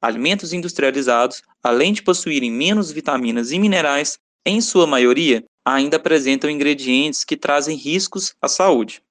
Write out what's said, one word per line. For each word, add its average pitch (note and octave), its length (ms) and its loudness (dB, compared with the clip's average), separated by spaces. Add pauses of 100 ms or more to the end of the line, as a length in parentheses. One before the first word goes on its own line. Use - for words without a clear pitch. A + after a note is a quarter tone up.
Alimentos D#3 520 -2
industrializados, C3+ 880 0 (200)
além B2+ 300 2
de G#3 100 -4
possuírem D3+ 480 -2
menos E3 420 0
vitaminas B2+ 580 -2
e E3 80 -2
minerais, D#3 600 0 (280)
em G#3 140 0
sua F#3 260 2
maioria, B2+ 580 4 (200)
ainda C3+ 320 0
apresentam C#3 520 0
ingredientes C#3+ 760 0
que D3+ 120 -4
trazem D3 400 -2
riscos D#3+ 640 -4
à - 80 -2
saúde. D3+ 640 0